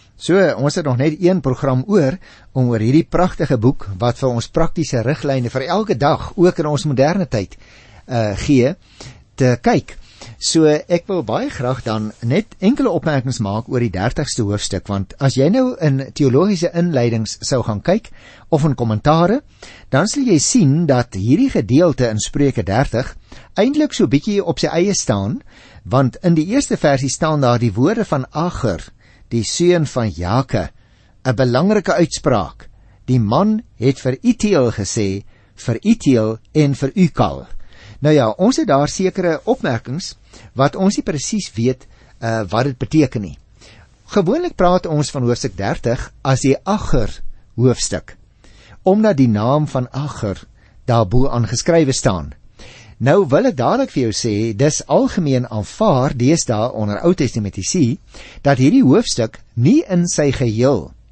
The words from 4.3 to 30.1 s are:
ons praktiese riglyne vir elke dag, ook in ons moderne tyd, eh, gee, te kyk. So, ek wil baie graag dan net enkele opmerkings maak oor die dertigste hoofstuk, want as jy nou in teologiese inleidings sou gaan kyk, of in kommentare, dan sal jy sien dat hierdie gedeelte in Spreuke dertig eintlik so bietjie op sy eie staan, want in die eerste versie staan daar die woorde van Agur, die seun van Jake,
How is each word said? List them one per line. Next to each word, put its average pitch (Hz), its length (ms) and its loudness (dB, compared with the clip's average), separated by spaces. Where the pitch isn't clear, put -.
ons 117 180 -4
praktiese 160 560 0
riglyne 135 480 -2
vir 131 140 -4
elke 196 340 -2
dag, 147 320 0
ook 175 300 2
in 151 80 -2
ons 147 180 -2
moderne 147 400 0
tyd, 101 300 -6
eh, 110 340 -2
gee, 135 320 4
te 127 240 2
kyk. - 380 0
So, 160 260 2
ek 151 460 0
wil 180 160 -2
baie 185 240 -4
graag 123 320 -6
dan 107 260 -4
net 131 300 -2
enkele 254 320 2
opmerkings 135 480 -2
maak 104 240 -4
oor 127 160 -2
die 113 80 -2
dertigste 110 560 -4
hoofstuk, 101 400 -4
want 98 320 -4
as 135 160 0
jy 135 160 4
nou 254 220 0
in 135 160 0
teologiese 160 640 2
inleidings 120 640 -2
sou 131 240 -2
gaan 104 160 -4
kyk, 196 240 0
of 151 140 2
in 147 160 2
kommentare, 160 640 2
dan 151 160 2
sal 277 160 -4
jy 214 160 4
sien 165 480 4
dat 123 320 0
hierdie 156 320 2
gedeelte 131 560 2
in 107 160 -4
Spreuke 135 400 0
dertig 113 480 -2
eintlik 294 360 0
so 185 120 2
bietjie 151 320 0
op 170 240 -2
sy 156 80 -2
eie 180 240 0
staan, 107 460 -2
want 123 400 0
in 170 160 4
die 156 140 0
eerste 262 260 0
versie 139 320 0
staan 156 320 0
daar 120 160 4
die 113 160 0
woorde 190 320 0
van 135 240 -2
Agur, 151 480 -4
die 113 80 -2
seun 170 480 2
van 113 180 -2
Jake, 90 600 -2